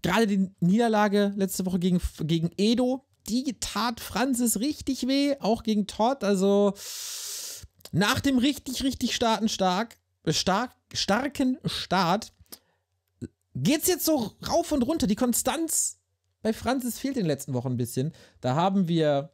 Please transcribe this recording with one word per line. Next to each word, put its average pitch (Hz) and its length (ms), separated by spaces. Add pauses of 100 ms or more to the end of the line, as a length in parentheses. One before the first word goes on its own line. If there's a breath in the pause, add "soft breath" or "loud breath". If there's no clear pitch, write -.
Gerade 202 260
die 190 320
Niederlage 208 760
letzte 190 280
Woche 185 140
gegen, 180 220 (220)
gegen 165 340
Edo, 247 480 (240)
die 247 320
tat 226 400
Francis 233 580
richtig 269 480
weh. 277 320
Auch 220 240
gegen 214 240
Todd. 240 380
Also 202 480 (1200 loud breath)
nach 208 260
dem 277 180
richtig, 254 460
richtig 254 320
starken, 226 320
stark, 190 500 (300)
stark, 190 440 (220)
starken 254 720
Start 185 680 (1200 loud breath)
geht's 202 320
jetzt 349 180
so 285 280 (140)
rauf 330 240
und 285 120
runter. 277 240
Die 208 80
Konstanz - 840 (420)
bei 220 120
Francis 240 460
fehlt 269 180
in 214 60
den 165 40
letzten 139 260
Wochen 123 160
ein 123 80
bisschen. 131 340 (300 loud breath)
Da 127 140
haben 190 320
wir 151 460